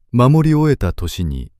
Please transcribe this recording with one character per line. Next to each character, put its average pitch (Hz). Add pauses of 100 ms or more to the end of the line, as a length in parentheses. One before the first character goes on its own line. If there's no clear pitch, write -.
(120)
守 147
り 156
終 151
え 127
た 90
年 87
に 67